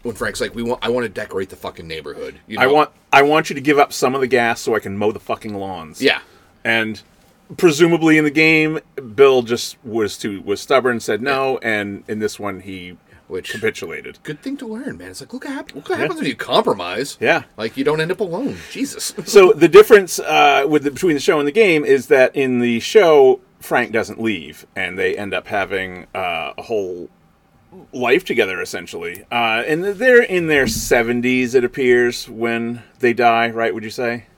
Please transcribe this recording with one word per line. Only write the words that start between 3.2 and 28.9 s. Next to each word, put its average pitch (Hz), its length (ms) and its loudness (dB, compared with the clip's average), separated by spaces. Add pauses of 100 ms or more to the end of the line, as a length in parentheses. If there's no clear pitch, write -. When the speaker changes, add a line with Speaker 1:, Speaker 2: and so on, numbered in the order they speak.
Speaker 2:
want 151 280 4
you - 60 -6
to 135 60 -8
give 143 180 4
up - 140 4
some 131 220 0
of 135 60 0
the 127 60 0
gas 120 340 2
so 113 140 -2
I 104 40 0
can 98 180 -8
mow 104 140 0
the 98 80 -10
fucking 110 360 -8
lawns. 92 460 -10
Speaker 1:
Yeah. - 180 2 (460)
Speaker 2:
And 110 360 -2 (560)
presumably 160 600 4
in 151 80 4
the 147 60 0
game, 156 480 2 (360)
Bill 131 280 6
just 113 400 -4
was 110 340 -4
too, 101 240 -8
was 98 180 -4
stubborn, 123 400 2
said 107 220 -4
no, 135 400 -2
Speaker 1:
Yeah. 113 80 -2
Speaker 2:
and 101 380 -4
in 107 120 -6
this 104 200 -4
one 98 220 -8
he 90 360 -14 (300)
Speaker 1:
Which, 87 240 -10
Speaker 2:
capitulated. 90 720 -8
Speaker 1:
good 151 180 -12
thing 277 160 -8
to 247 100 -14
learn, 226 300 -12
man. 185 140 -16
It's 190 100 -16
like, - 120 -18
look 254 120 -14
what 277 80 -10
hap-, 294 220 -12
look - 140 -16
what 370 80 -2
Speaker 2:
Yeah. - 60 -4
Speaker 1:
happens 320 160 -4
when 180 100 -4
you 113 60 -6
compromise. 120 840 -2
Speaker 2:
Yeah. 135 220 2 (140)
Speaker 1:
Like, 113 200 -6
you 135 80 -4
don't 156 160 0
end 160 100 -2
up - 80 -4
alone. 185 380 -6 (140)
Jesus. - 480 -8
<laughs> 170 60 -12
Speaker 2:
So 185 280 6
the 156 160 4
difference, 196 500 2
uh, 143 480 2
with 151 160 0
the, 143 80 -2
between 160 240 -2
the 131 60 -4
show 165 180 2
and 143 80 0
the 143 60 -2
game 170 320 4
is 131 220 2
that 131 280 4
in 127 240 0
the 120 220 0
show, 151 580 6 (220)
Frank 123 320 -2
doesn't 110 280 -4
leave, 85 440 -6 (100)
and 92 240 -6
they 92 180 0
end 101 160 -8
up 90 140 -6
having, 95 680 -6
uh, 85 420 -6
a - 60 -14
whole 92 460 -6 (840)
life 127 320 0
together, 95 380 -2
essentially. 87 720 -10